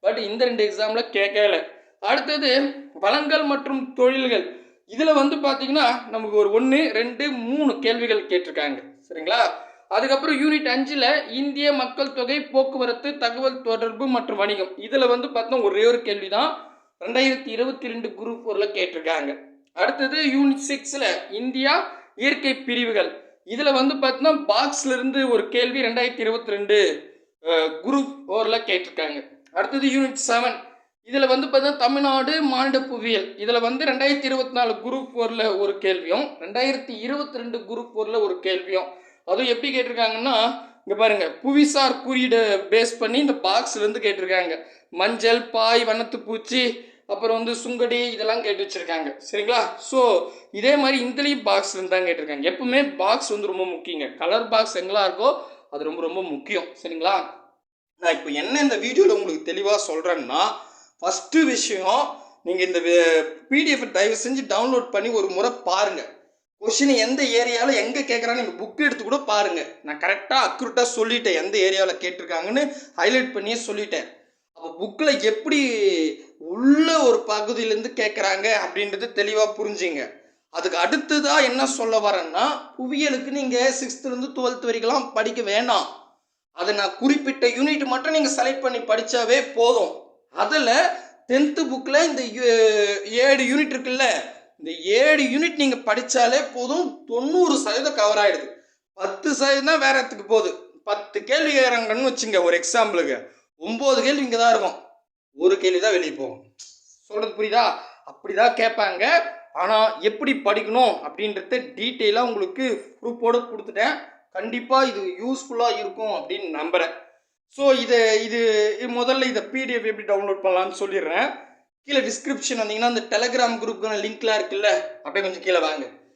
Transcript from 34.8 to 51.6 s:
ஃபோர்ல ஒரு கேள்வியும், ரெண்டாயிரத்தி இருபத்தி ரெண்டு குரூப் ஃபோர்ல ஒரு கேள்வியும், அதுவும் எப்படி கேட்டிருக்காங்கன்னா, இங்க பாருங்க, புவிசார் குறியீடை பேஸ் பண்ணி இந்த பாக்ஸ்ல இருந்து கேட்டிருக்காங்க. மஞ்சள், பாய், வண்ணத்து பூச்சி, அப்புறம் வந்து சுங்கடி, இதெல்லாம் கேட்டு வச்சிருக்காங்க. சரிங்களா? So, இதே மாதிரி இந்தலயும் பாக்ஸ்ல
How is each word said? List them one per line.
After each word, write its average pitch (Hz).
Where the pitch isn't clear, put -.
ஃபோர்ல 226
ஒரு 196
கேள்வியும், 190
ரெண்டாயிரத்தி 240
இருபத்தி 285
ரெண்டு 233
குரூப் 233
ஃபோர்ல 220
ஒரு 185
கேள்வியும், 185
அதுவும் 220
எப்படி 240
கேட்டிருக்காங்கன்னா, 233
இங்க 196
பாருங்க, 208
புவிசார் 277
குறியீடை 254
பேஸ் 233
பண்ணி 233
இந்த 285
பாக்ஸ்ல 220
இருந்து 214
கேட்டிருக்காங்க. 185
மஞ்சள், 233
பாய், 226
வண்ணத்து 226
பூச்சி, 233
அப்புறம் 220
வந்து 233
சுங்கடி, 240
இதெல்லாம் 220
கேட்டு 202
வச்சிருக்காங்க. 165
சரிங்களா? 220
So, 233
இதே 240
மாதிரி 269
இந்தலயும் 262
பாக்ஸ்ல 196